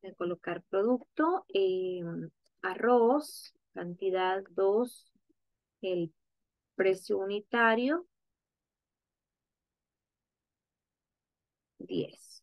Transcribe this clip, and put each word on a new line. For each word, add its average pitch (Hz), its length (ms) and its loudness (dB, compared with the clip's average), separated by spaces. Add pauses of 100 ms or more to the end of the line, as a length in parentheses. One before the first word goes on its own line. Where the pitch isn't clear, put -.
Voy 190 120 -14
a - 20 -20
colocar 175 560 -6
producto, 254 800 0
eh, 185 480 0 (640)
arroz, 240 880 2 (220)
cantidad 185 680 -2 (100)
dos, 202 600 0 (720)
el 175 320 -4 (600)
precio 190 440 0
unitario, 226 880 0 (3750)
diez. - 680 -10